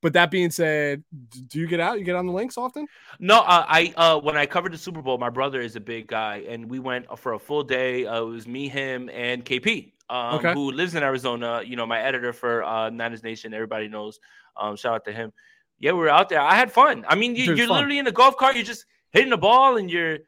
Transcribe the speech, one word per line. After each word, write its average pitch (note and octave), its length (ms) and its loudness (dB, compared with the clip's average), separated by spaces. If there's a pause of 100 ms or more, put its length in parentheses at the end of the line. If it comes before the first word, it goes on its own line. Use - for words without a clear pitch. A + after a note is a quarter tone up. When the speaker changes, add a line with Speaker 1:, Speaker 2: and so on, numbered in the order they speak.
Speaker 1:
But D#3+ 120 0
that F3 160 6
being F3 220 0
said, D3+ 520 -2 (260)
d-, B2+ 180 -20
do D3+ 120 -8
you E3 80 -4
get E3+ 120 -2
out? G3+ 180 0
You G3 80 -8
get F3+ 100 -2
on F3+ 120 -2
the F3 40 -4
links A3 260 -6
often? B3+ 300 -8 (320)
Speaker 2:
No, G#3 200 6
uh, F3 280 4
I, E3+ 300 2
uh, E3 220 6
when D3+ 180 -2
I D3 80 2
covered F3 280 -4
the D#3+ 40 -14
Super D#3+ 240 -12
Bowl, C3 160 -2
my A#2+ 140 -2
brother C3+ 280 -4
is A#2 160 -8
a A#2 40 -10
big A2 280 -10
guy, A2 400 -6
and A#2 220 -12
we B2+ 80 -8
went B2+ 300 -6 (120)
for A#2+ 140 -4
a G#2+ 60 -6
full D3 240 -4
day. B2+ 420 -2
Uh, A2+ 160 -4
it A#2 40 -4
was A2+ 220 -12
me, C3+ 220 -8
him, C3 420 -6
and B2 320 -6
K B2+ 160 -2
P, G#3 340 -4 (160)
um, A#2+ 260 -4
Speaker 1:
Okay. E3+ 180 0
Speaker 2:
who C#3+ 180 -2
lives E3 220 -4
in D#3+ 80 -2
Arizona. A#2+ 640 -2
You B2 120 -12
know, A#2 100 -4
my A#2 120 -2
editor B2 320 -2
for, A#2 320 -2
uh, A2+ 280 -2
Niners A#2 320 -8
Nation, A2+ 320 -12
everybody A2 320 -6
knows. G#2+ 320 -12 (360)
Um, G#2 200 -6
shout A#2 180 -4
out A2 120 -6
to G#2 60 -8
him. A2+ 220 -10 (460)
Yeah, D#3+ 140 0
we F3+ 60 -2
were D#3+ 100 2
out D#3+ 200 6
there. D#3 120 2
I D#3+ 140 4
had A#3 160 2
fun. A3+ 360 6
I D#3 80 4
mean, A#3 200 0
you, B3+ 100 -2
Speaker 1:
Dude, - 80 0
it's G3+ 60 0
Speaker 2:
you're A#3 80 4
Speaker 1:
fun. B3+ 100 2
Speaker 2:
literally C#4+ 220 0
in C#4 60 -2
the A#3+ 60 0
golf C4 260 6
cart. C4 180 4
You're A#3 100 -4
just A#3 200 -12 (260)
hitting B3+ 200 4
the A3 60 2
ball, B3 400 6
and F#3 120 -4
you're E3 380 -2